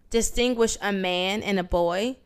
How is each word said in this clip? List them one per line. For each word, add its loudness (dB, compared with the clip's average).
distinguish 0
a -2
man -2
and 0
a 0
boy 0